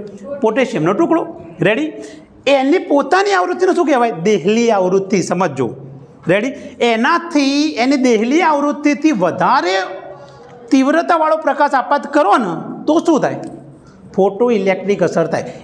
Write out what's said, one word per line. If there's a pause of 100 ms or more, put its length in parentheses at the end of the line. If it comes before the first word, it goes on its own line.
(400)
પોટેશિયમનો
ટુકડો. (200)
રેડી? (540)
એની
પોતાની
આવૃત્તિને
શું
કહેવાય?
દેહલી
આવૃત્તિ.
સમજો. (540)
રેડી? (320)
એનાથી,
એની
દેહલી
આવૃત્તિથી
વધારે (960)
તીવ્રતાવાળો
પ્રકાશ
આપાત
કરો
ને
તો
શું
થાય? (760)
ફોટો
ઇલેક્ટ્રિક
અસર
થાય. (100)